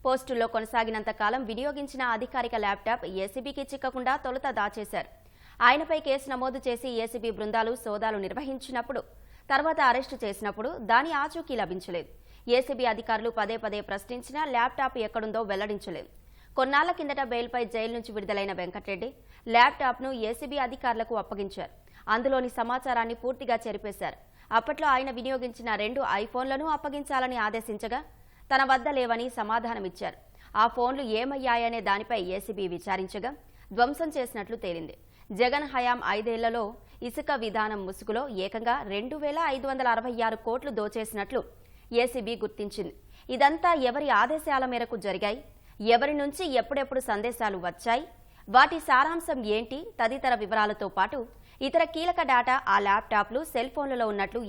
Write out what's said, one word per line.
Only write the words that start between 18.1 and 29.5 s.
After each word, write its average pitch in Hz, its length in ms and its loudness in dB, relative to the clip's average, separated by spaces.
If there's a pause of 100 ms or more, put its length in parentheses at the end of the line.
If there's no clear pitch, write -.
విడుదలైన 202 400 -2
వెంకటరెడ్డి 185 540 -6 (400)
ల్యాప్‌టాప్‌ను 254 640 6 (120)
ఏసీబీ 240 360 -4
అధికారులకు 240 580 -2
అప్పగించారు. 196 560 -6 (360)
అందులోని 254 420 2
సమాచారాన్ని 233 720 -2
పూర్తిగా 247 340 -2
చెరిపేశారు. 214 640 -6 (320)
అప్పట్లో 302 380 2
ఆయన 269 220 4
వినియోగించిన 240 640 -4
రెండు 214 260 -2 (180)
iPhone-లను 269 480 -2
అప్పగించాలని 285 680 -2
ఆదేశించగా 214 640 -4 (500)
తన 269 140 6
వద్ద 254 240 4
లేవని 247 420 0
సమాధానమిచ్చారు. 220 880 -4 (380)